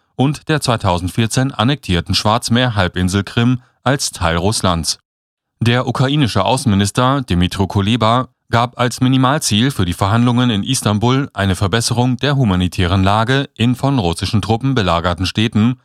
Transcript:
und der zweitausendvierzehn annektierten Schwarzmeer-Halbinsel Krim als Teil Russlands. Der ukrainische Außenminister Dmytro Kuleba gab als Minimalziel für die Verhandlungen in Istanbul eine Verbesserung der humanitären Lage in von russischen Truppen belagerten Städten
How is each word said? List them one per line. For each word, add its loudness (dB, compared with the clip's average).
und -2
der 0
zweitausendvierzehn 0
annektierten -2
Schwarzmeer-Halbinsel 0
Krim -2
als -2
Teil -2
Russlands. -2
Der 2
ukrainische 0
Außenminister 2
Dmytro 0
Kuleba 0
gab 0
als -2
Minimalziel 2
für -2
die -2
Verhandlungen 2
in 0
Istanbul 0
eine 0
Verbesserung 0
der 0
humanitären 0
Lage 0
in 0
von 0
russischen 0
Truppen -2
belagerten 0
Städten 0